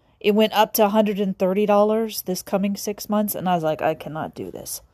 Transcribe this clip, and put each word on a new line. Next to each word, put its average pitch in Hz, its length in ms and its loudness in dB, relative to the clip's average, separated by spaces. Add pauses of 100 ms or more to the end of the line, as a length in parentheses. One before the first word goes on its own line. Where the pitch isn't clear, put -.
(200)
It 208 140 2
went 220 180 4
up 214 200 2
to 220 140 4
a - 20 4
hundred 208 320 2
and 190 180 -2
thirty 190 260 2
dollars 208 580 2
this 180 200 -6
coming 202 320 -2
six - 340 -10
months, 208 280 -2
and 180 120 -4
I 180 60 2
was 165 80 0
like, 156 180 -2
"I 160 140 0
cannot 156 400 -10
do 92 160 -10
this. - 320 -12 (120)